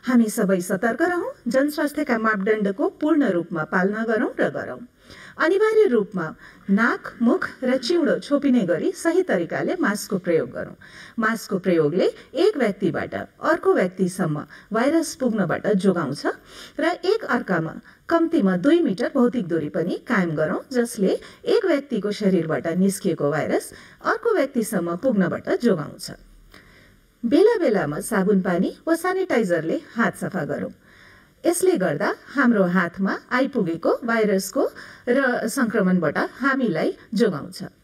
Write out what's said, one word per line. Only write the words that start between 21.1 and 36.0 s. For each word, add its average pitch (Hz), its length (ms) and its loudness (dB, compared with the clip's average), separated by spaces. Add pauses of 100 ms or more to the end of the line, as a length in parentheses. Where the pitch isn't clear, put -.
एक 440 200 2
व्यक्तिको 269 460 -2
शरीरबाट 170 560 0
निस्किएको 170 640 0
भाइरस - 420 -2 (320)
अर्को 427 300 0
व्यक्तिसम्म 208 600 -2
पुग्नबाट 190 520 0
जोगाउँछ। 180 600 -2 (1120)
बेला 392 340 4
बेलामा 190 420 0
साबुन 196 400 2
पानी 185 380 0 (100)
वा 330 60 4
सेनिटाइजरले 262 840 0 (140)
हात 226 220 0
सफा 185 280 -6
गरौँ। - 260 -6 (760)
यसले 349 300 2
गर्दा 185 380 -2 (200)
हाम्रो 240 300 4
हातमा 185 540 0 (120)
आइपुगेको 233 720 0
भाइरसको 226 680 0 (380)
र 247 400 0
सङ्क्रमणबाट 185 680 0